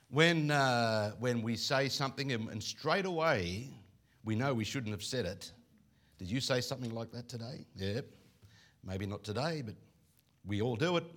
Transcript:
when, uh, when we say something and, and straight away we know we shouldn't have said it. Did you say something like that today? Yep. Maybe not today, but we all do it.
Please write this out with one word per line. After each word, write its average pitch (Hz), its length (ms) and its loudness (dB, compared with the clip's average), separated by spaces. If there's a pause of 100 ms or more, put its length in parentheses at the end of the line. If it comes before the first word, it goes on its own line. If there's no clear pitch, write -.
(100)
when, 156 400 6
uh, 117 680 4
when 120 240 0
we 117 140 0
say 135 320 2
something 135 440 -2
and, 113 180 -2
and 113 120 -6
straight 185 440 0
away 139 640 0 (540)
we 110 100 0
know 135 180 2
we 113 120 0
shouldn't 110 280 -4
have 101 100 -6
said 123 220 -4
it. - 280 -8 (680)
Did 92 100 -8
you 127 120 -2
say 127 200 2
something 127 320 -4
like 113 200 -6
that 120 160 -10
today? 117 360 -10 (120)
Yep. 101 300 -2 (760)
Maybe 95 220 -4
not 101 180 -6
today, 143 400 -2
but 107 100 -8 (680)
we 101 160 0
all 117 160 0
do 170 200 2
it. - 80 0 (120)